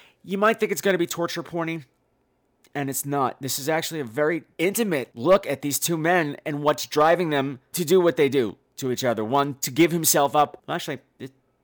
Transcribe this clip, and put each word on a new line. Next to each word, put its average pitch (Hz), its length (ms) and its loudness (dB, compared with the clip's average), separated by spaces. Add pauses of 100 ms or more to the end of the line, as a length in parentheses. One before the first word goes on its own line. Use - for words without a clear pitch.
(240)
you 190 140 -6
might 214 200 2
think 196 140 -2
it's 175 80 -4
gonna 190 180 2
be 175 80 0
torture 170 360 -6
porny. 165 420 -6 (920)
And 139 160 -4
it's 135 160 -6
not. 139 340 -2
This 135 200 -6
is 135 80 -6
actually 160 320 -2
a 135 40 -6
very 147 380 -2 (160)
intimate 180 560 0
look 175 320 4
at 135 160 -4
these 143 160 -2
two 170 180 -2
men 160 480 0
and 147 200 -4
what's 151 220 0
driving 165 440 2
them 139 300 -2 (140)
to 180 100 -2
do 180 160 6
what 170 160 4
they 147 120 4
do 123 280 0 (220)
to 131 120 -4
each 123 140 -4
other. 113 200 0
One, 139 360 0
to - 100 -6
give 156 220 2
himself 156 420 2
up. 147 340 2
Actually, 151 300 -6 (220)
it, 135 100 -14 (340)